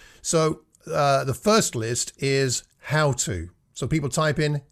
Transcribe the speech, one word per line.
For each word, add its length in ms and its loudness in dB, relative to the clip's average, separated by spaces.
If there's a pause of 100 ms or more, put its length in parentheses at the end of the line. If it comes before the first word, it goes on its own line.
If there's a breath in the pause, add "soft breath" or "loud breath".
(220 loud breath)
so, 400 0 (320)
uh, 300 2
the 100 -2
first 400 2
list 460 -4
is 440 0 (180)
how 320 0
to. 360 -4 (240)
So 140 -6
people 220 0
type 280 0
in 240 0 (100)